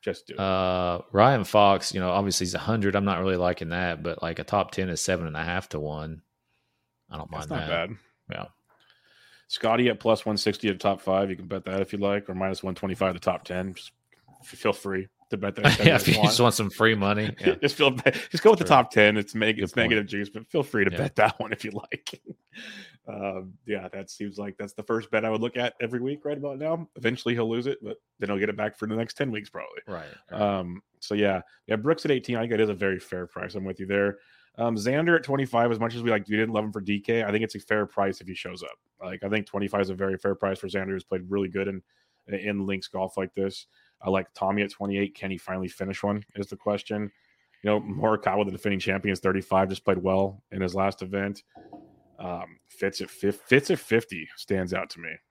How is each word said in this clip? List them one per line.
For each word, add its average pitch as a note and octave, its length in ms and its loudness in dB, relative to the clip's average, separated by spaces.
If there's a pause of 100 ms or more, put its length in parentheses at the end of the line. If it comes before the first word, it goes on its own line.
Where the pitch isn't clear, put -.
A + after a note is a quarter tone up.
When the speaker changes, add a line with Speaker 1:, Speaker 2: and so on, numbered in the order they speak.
Speaker 1:
Just - 220 -6
do - 60 -14
it. - 60 -8
Speaker 2:
Uh, F#2 640 0 (100)
Ryan A2 320 6
Fox, G2 480 6
you F#2+ 80 -4
know, F2+ 100 0
obviously F#2+ 360 0
he's F2 80 -6
a - 60 -4
hundred. G#2 360 0
I'm G2+ 80 2
not F#2+ 140 0
really F#2+ 180 0
liking F2 340 0
that, F2 320 -2
but, E2+ 200 -6
like, E2 160 -4
a E2 60 -6
top G2 260 0
ten F#2+ 180 -2
is E2+ 140 -4
seven E2+ 240 0
and D2+ 100 -6
a D#2 60 -4
half F2 280 -4
to D2+ 100 -4
one. D2+ 420 -8 (880)
I D#2 80 -12
don't D#2 120 -10
Speaker 1:
That's D#2 200 -10
Speaker 2:
mind E2 100 -4
Speaker 1:
not D#2 80 -6
Speaker 2:
that. E2+ 200 -2
Speaker 1:
bad. G#2+ 80 -12 (340)
Speaker 2:
Yeah. - 140 -8 (1040)
Speaker 1:
Scotty A#2+ 400 4
at G#2+ 120 0
plus A2 240 4
one G#2+ 120 0
sixty G#2 320 0
at F#2+ 120 -2
top G2 200 2
five. G2 280 2
You F#2 80 -4
can F#2 120 -14
bet F#2 180 -6
that F#2+ 140 -2
if F#2+ 120 -2
you G#2 60 -4
like, G2+ 320 0
or F#2 40 -6
minus F#2+ 280 -2
one F#2 120 -4
twenty-five F#2+ 400 0
the F2 60 -10
top - 240 -2
ten. F#2 300 -6
Just - 180 -18 (480)
f-, - 60 -20 (120)
feel G#2+ 140 0
free F#2+ 360 -4 (220)
to A#2 60 -4
bet G2+ 200 -4
that A2 100 2
Speaker 2:
<laughs> C#3+ 60 8
Speaker 1:
if - 80 2
you G#2 60 2
Speaker 2:
Yeah, D3 100 8
if - 120 2
you - 100 6
Speaker 1:
want. - 100 4
Speaker 2:
just G#2+ 120 2
want A#2+ 140 6
some G2+ 160 -2
free A2+ 240 4
money. G#2 420 0
Speaker 1:
<laughs> - 40 -18
Speaker 2:
Yeah. - 160 4
Speaker 1:
Just - 200 0
feel C#3 160 6
ba-, B2+ 200 2 (180)
just - 140 -6
go G#3+ 60 12
with G#3 100 8
the F#3 40 2
Speaker 2:
Sure. C3+ 120 8
Speaker 1:
top B2 160 6
ten. G#2+ 240 8
It's G2+ 180 -4
make-, A2 220 2
Speaker 2:
Good G2+ 80 -2
Speaker 1:
it's F2+ 80 -6
Speaker 2:
point. A2+ 180 2
Speaker 1:
negative G#2+ 160 2
juice, G2+ 240 -6
but - 180 -14
feel D3+ 140 0
free G#2 220 0
to F#2+ 80 2
Speaker 2:
Yeah. E2+ 60 -4
Speaker 1:
bet C#3 180 -2
that A2 240 4
one A2 120 -4
if - 120 -8
you G#2+ 80 -8
like. - 540 -12
<laughs> - 40 -18 (800)
Um, F#2+ 440 -8 (140)
yeah, G2 260 -6
that G2 180 -12
seems G2+ 260 -10
like G2+ 220 -10
that's G2+ 140 -10
the G#2+ 100 -12
first A2+ 300 -4
bet G#2+ 120 2
I A2+ 60 0
would A2 100 0
look A#2 160 -4
at B2 240 -2
every A#2+ 200 -4
week C#3 240 -6
right C#3+ 120 -4
about C#3 220 -8
now. D#3+ 380 -4
Eventually A#2+ 380 0
he'll A#2 140 0
lose A#2+ 200 -2
it, C#3 120 -4
but G#2+ 180 -10 (200)
then G2+ 100 -2
he'll G2+ 120 0
get G#2 80 2
it G2+ 80 -4
back G#2+ 200 -2
for G#2+ 120 -6
the G#2+ 80 -2
next A2+ 180 -4
ten C3+ 160 -2
weeks G#2+ 180 -8
probably. - 380 -12
Speaker 2:
Right, E2+ 200 -10 (260)
right. F#2+ 80 -4
Speaker 1:
Um, F#2+ 420 -2 (160)
so - 160 -6
yeah. G2 280 2 (260)
Yeah, G#2+ 80 2
Brooks D3 280 0
at D#3 60 0
eighteen, B2 240 0
I A#2 60 -2
think A#2 100 -2
that A2 100 2
is G#2+ 80 4
a G#2 60 0
very F#2+ 240 -2
fair F2+ 300 -10
price. F#2+ 260 -10
I'm G2 100 -6
with F#2 140 -8
you F#2+ 80 -8
there. G2+ 320 2 (400)
Um, A#2 160 0
Xander C#3 420 2
at D#3+ 60 4
twenty-five, B2+ 480 2
as A2+ 80 0
much A2+ 160 -2
as A#2+ 80 -6
we, A#2 80 2
like, G#2+ 180 2
we G#2 80 0
didn't A2 160 2
love G#2+ 120 2
him G#2+ 80 -6
for G#2+ 80 -6
D G2+ 180 -2
K, A#2 240 0
I G#2 80 -2
think G#2+ 140 2
it's A2 100 -6
a G2 60 -8
fair G#2+ 260 0
price G2 340 0
if F2 60 -16
he F2+ 80 -10
shows F2+ 300 -10
up. A#1+ 120 -14 (240)
Like, F#2 220 -10
I G2+ 60 -4
think G#2 180 0
twenty-five G2+ 360 -2
is F#2+ 80 0
a F#2+ 40 -4
very F#2+ 240 -2
fair G2 160 0
price F#2+ 240 -2
for - 80 -10
Xander, F#2+ 240 -4
who's F#2+ 140 -4
played F#2 240 -4
really G2 200 0
good G2 200 -2
in, G2 140 -8 (440)
in G2+ 400 -4
links G2 220 -4
golf F#2+ 280 -6
like F#2+ 180 -4
this. G2 320 -4 (360)
I F#2+ 80 -2
like F#2+ 240 2
Tommy G2 280 0
at G2+ 100 -4
twenty-eight. G2+ 420 -2
Can G2 160 -8
he F2+ 80 -6
finally F#2 300 -6
finish F#2+ 340 -8
one G#2 220 -2 (100)
is G2+ 140 -8
the G2+ 80 -12
question. G#2 520 -4 (540)
You G#2 80 0
know, G#2+ 100 4
Morikawa, G#2 640 0
the G2 60 -4
defending G2 300 -2
champion, G2 320 0
is F#2 80 -4
thirty-five, F#2+ 480 2
just F#2+ 160 -6
played F#2+ 140 2
well F#2+ 520 0
in F#2+ 100 -6
his F2+ 140 -2
last G2 280 0
event. G2 420 -6 (760)
Um, F2 380 -8 (120)
Fitz - 340 -4
at E2+ 80 -10
fif-, - 320 -2
Fitz C3+ 280 4
at A#2+ 80 2
fifty G2 480 -2 (120)
stands F#2 340 -2
out F2 160 -4
to E2+ 120 -18
me. E2 100 -10 (200)